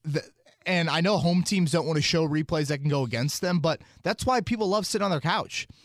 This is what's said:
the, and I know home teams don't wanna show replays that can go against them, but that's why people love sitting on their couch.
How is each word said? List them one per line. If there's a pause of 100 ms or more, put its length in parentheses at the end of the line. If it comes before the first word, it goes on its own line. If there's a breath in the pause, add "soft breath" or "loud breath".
the, (420)
and
I
know
home
teams
don't
wanna
show
replays
that
can
go
against
them,
but (240 loud breath)
that's
why
people
love
sitting
on
their
couch. (180 loud breath)